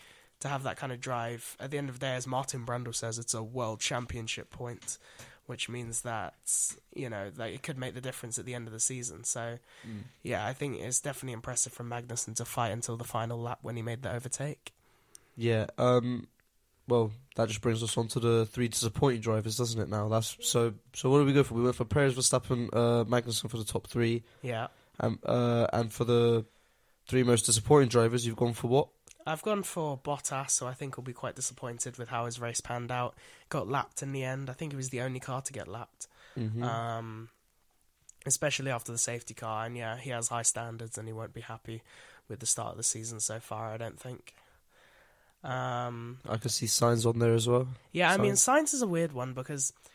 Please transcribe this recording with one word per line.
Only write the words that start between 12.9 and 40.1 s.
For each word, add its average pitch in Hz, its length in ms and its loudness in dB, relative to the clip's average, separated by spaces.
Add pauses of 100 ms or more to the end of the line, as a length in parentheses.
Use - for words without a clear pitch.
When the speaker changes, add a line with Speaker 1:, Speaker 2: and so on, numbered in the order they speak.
Speaker 1:
the 120 60 -8
final 117 360 -4
lap 117 220 -6
when 117 140 -6
he 117 80 -4
made 117 180 -6
the 92 140 -4
overtake. - 580 -8 (600)
Speaker 2:
Yeah, 113 320 2 (100)
um, 123 500 4 (600)
well, 117 240 4 (240)
that 113 120 2
just 107 140 -4
brings 113 220 2
us 113 140 -2
on 117 120 2
to - 100 0
the 117 280 6
three 120 220 0
disappointing 117 520 2
drivers, 110 360 0
doesn't 113 220 0
it, 98 100 0
now? 104 200 0
That's, 110 320 2
so, 117 320 4 (200)
so - 180 2
what 143 80 10
do 143 60 8
we 139 80 4
go 139 100 10
for? 117 100 0
We 117 100 2
went 123 120 4
for 127 100 0
Perez, 135 300 4
Verstappen, 127 580 2
uh, 117 320 6
Magnussen 117 460 0
for 120 60 -6
the 110 60 -4
top - 240 -4
three. 117 360 2 (180)
Speaker 1:
Yeah. 117 260 -4 (320)
Speaker 2:
Um, 110 260 0
uh, 120 480 4
and 113 200 2
for - 100 0
the 117 420 6 (640)
three 127 160 6
most 120 220 6
disappointing 135 440 8
drivers, 117 360 4
you've 117 100 0
gone 120 180 2
for 117 140 -4
what? 131 220 4 (360)
Speaker 1:
I've 156 180 -4
gone 208 200 0
for 151 340 -4
Bottas, 139 540 -4
so - 160 0
I 127 60 -6
think 131 220 -8
he'll 143 80 -10
be 131 100 -8
quite - 220 -6
disappointed 123 640 -6
with 120 120 -10
how 120 160 -2
his 120 140 -6
race 117 220 -4
panned 120 300 -4
out. 123 240 -2 (340)
Got 120 180 -2
lapped 131 340 -2
in 139 100 -6
the 135 120 -4
end. 131 260 -4
I 127 40 -6
think 135 180 -8
he 143 60 -8
was 131 120 -4
the 127 120 -4
only 127 180 -4
car 131 220 -6
to - 120 -8
get 107 140 -8
lapped. - 400 -12 (300)
Speaker 2:
Mm-hmm. 113 260 -2
Speaker 1:
Um, 113 640 -4 (960)
especially 139 460 0
after 120 200 -4
the 117 60 -6
safety 120 360 -4
car. 110 320 -6
And 120 120 -8
yeah, 117 200 -6
he 123 120 -10
has 117 200 -4